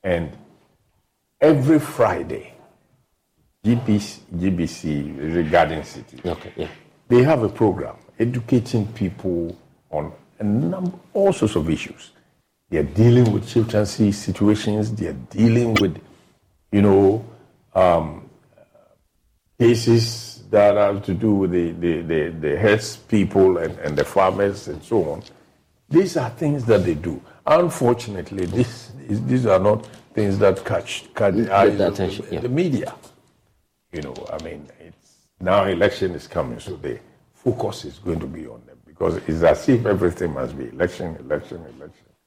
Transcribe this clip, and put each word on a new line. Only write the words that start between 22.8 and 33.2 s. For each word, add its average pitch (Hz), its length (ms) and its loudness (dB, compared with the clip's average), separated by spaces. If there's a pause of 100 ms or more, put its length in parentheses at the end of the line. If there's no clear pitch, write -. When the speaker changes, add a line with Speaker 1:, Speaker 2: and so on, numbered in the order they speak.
Speaker 1:
people 95 600 2
and, 82 220 -6
and 76 180 -6
the 71 80 0
farmers 98 600 0
and 78 160 -12
so 107 280 0
on. 80 120 -10 (680)
These 180 280 2
are 127 120 -4
things 147 360 -4
that 101 200 4
they 85 80 0
do. - 280 -6 (240)
Unfortunately, 120 1000 0
this 107 460 -4 (160)
is, 113 180 -4
these 127 220 0
are 95 120 6
not 104 280 0 (260)
things 101 260 0
that 101 240 2
catch, - 500 -8
catch 98 200 0
the 110 100 0
Speaker 2:
Get 95 80 -4
Speaker 1:
eyes 101 260 4
Speaker 2:
the 98 100 2
Speaker 1:
of - 100 -4
the, 101 60 -2
Speaker 2:
attention, 98 280 -6
yeah. 82 80 -6
Speaker 1:
the 123 100 -6
media. 139 460 -2 (960)